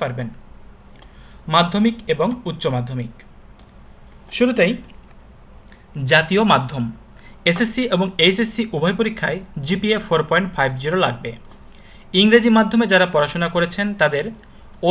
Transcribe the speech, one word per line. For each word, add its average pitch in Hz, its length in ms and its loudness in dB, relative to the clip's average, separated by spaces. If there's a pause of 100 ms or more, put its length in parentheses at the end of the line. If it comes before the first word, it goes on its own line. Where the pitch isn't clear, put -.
পারবেন। 123 260 -6 (1200)
মাধ্যমিক 196 480 2 (120)
এবং 156 200 0 (180)
উচ্চ - 220 -8
মাধ্যমিক। 123 460 -4 (1160)
শুরুতেই 233 400 2 (1400)
জাতীয় 160 320 4
মাধ্যম। 135 400 0 (600)
এসএসসি 220 380 0 (120)
এবং - 120 0 (100)
এইচএসসি 214 460 0 (120)
উভয় 170 240 0
পরীক্ষায় 214 400 -4 (260)
জিপিএ 202 340 0
ফোর 165 300 0
পয়েন্ট 180 260 2
ফাইভ 135 220 0
জিরো 156 280 -2
লাগবে। 120 260 -6 (840)
ইংরেজি 220 360 6
মাধ্যমে 226 380 4
যারা 185 260 4
পড়াশোনা 156 420 0
করেছেন, 175 380 -2
তাদের 151 320 0 (600)
ও - 40 4